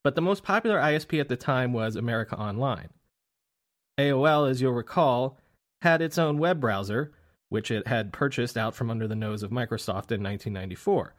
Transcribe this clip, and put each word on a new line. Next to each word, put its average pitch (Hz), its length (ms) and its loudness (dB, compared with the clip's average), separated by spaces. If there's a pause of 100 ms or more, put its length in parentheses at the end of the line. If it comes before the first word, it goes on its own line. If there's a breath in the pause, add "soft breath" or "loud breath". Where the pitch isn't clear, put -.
But 139 140 0
the 160 40 0
most 196 240 0
popular 208 340 2
I 147 140 2
S 151 140 -2
P 160 120 -2
at 143 120 -2
the 123 60 -2
time 127 360 0
was 110 240 -2
America 113 420 -2
Online. 107 520 -4 (1080)
A 143 160 4
O 135 120 4
L, 151 200 6
as 131 160 2
you'll 127 140 2
recall, 131 640 2 (420 soft breath)
had 165 220 4
its 160 160 -2
own 156 180 2
web 165 240 2
browser, 110 540 -2 (340 soft breath)
which 107 220 -2
it 107 160 -2
had 110 260 -2
purchased 131 460 -2
out 110 160 -2
from 117 160 -4
under 113 180 -2
the 107 60 -2
nose 107 280 -4
of 101 80 -6
Microsoft 110 640 -4
in 101 100 -2
nineteen 101 300 -6
ninety-four. 95 680 -2